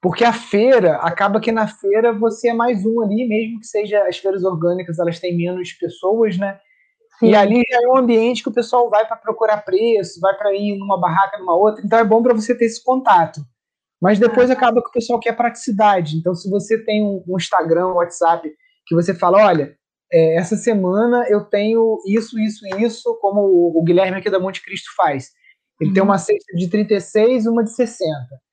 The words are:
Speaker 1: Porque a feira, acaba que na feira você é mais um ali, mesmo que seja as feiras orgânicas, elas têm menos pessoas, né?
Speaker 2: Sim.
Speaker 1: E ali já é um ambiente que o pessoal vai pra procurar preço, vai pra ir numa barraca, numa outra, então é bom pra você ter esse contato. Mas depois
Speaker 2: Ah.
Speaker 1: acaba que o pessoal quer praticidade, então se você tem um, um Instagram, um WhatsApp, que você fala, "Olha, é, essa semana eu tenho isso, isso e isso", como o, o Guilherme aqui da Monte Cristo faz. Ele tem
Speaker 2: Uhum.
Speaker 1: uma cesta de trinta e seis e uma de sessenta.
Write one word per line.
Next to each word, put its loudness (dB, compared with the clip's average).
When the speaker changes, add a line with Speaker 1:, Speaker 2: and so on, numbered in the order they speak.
Speaker 1:
Porque -2
a 4
feira, 2
acaba -2
que -2
na -2
feira 0
você -2
é -2
mais -2
um 0
ali, -2
mesmo -4
que -20
seja -2
as -6
feiras -4
orgânicas, -4
elas -4
têm -6
menos -6
pessoas, -2
né? -6
Speaker 2:
Sim. 4
Speaker 1:
E 6
ali 4
já 0
é 2
um 4
ambiente 0
que -6
o -10
pessoal 0
vai 2
pra -8
procurar -2
preço, 0
vai 0
pra -2
ir -4
numa -4
barraca, 0
numa -2
outra, 2
então 0
é 4
bom 2
pra 2
você -2
ter 0
esse -6
contato. 2
Mas 2
depois 4
Speaker 2:
Ah. 2
Speaker 1:
acaba 2
que -12
o -20
pessoal -4
quer -4
praticidade, 0
então -2
se -12
você -2
tem -2
um, -4
um -4
Instagram, 0
um -2
WhatsApp, 0
que -4
você 0
fala, 4
"Olha, 0
é, 4
essa -2
semana 0
eu 0
tenho 0
isso, -2
isso -4
e -2
isso", -4
como 0
o, 4
o 0
Guilherme 2
aqui -4
da 0
Monte -6
Cristo -16
faz. -2
Ele 0
tem 2
Speaker 2:
Uhum. 2
Speaker 1:
uma 4
cesta -4
de -4
trinta 0
e 0
seis 0
e 0
uma 0
de -4
sessenta. -6